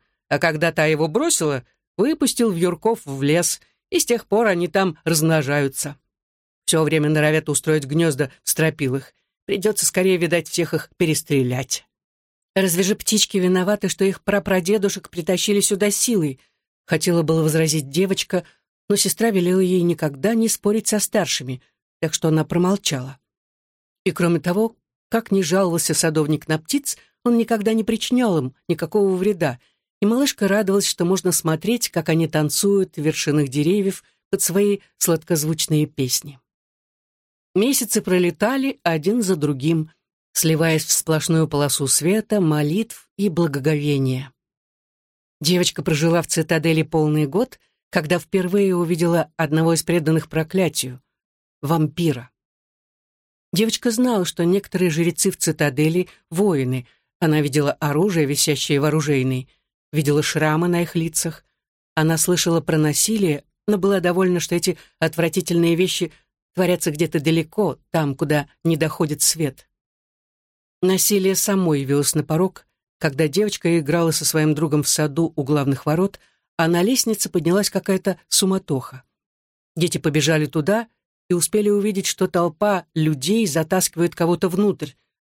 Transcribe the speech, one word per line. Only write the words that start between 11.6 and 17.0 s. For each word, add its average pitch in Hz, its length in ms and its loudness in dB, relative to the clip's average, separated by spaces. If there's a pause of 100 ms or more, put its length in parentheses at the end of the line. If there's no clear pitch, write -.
«Разве 190 280 2
же 202 120 0
птички - 420 -2
виноваты, 185 520 0
что - 160 -2
их 196 160 -2
прапрадедушек 196 880 -2
притащили 180 520 -2
сюда 202 300 0
силой?» 170 480 -2 (500)
хотела 170 320 2